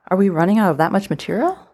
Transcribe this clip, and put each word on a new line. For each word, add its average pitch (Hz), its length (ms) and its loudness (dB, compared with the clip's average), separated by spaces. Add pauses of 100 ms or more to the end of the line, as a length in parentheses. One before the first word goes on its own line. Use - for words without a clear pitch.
Are 185 80 0
we 196 120 4
running 180 300 2
out 202 120 2
of 143 80 -2
that 160 140 0
much 202 180 -2
material? 233 480 -4 (160)